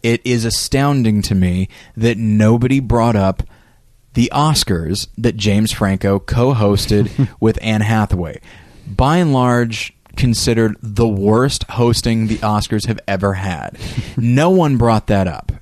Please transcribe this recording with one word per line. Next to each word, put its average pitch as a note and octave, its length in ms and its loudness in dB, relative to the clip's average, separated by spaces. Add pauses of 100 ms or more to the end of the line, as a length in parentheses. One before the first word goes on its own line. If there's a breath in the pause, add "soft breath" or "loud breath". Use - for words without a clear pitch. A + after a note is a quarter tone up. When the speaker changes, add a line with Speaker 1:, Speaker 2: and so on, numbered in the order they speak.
Speaker 1:
it A#2 220 0
is B2 200 0
astounding A#2+ 800 0
to - 120 -2
me F#2 340 0 (260 loud breath)
that A2+ 220 0
nobody A2+ 640 2
brought A#2 340 2
up F#2+ 280 0 (720 soft breath)
the A#2 180 2
Oscars G2+ 760 -2 (100)
that A2 200 -2
James G#2 340 0
Franco G2 480 0
co-hosted G#2+ 1160 0
Speaker 2:
<laughs> - 40 -20
Speaker 1:
with A2 220 0
Anne A2 200 0
Hathaway. G#2 600 -2 (460 loud breath)
By C3 300 0
and E3+ 140 2
large, A#2+ 640 0 (240)
considered A2+ 640 0
the A2 260 0
worst G#2+ 600 2
hosting A#2 580 0
the A2 120 -2
Oscars G#2+ 480 -2
have A2 200 -4
ever G2 280 -2
had. F2 480 -8
Speaker 2:
<laughs> - 40 -10 (300 loud breath)
Speaker 1:
No B2 320 2
one E3+ 260 2
brought A2+ 320 2
that G2 220 0
up - 320 -10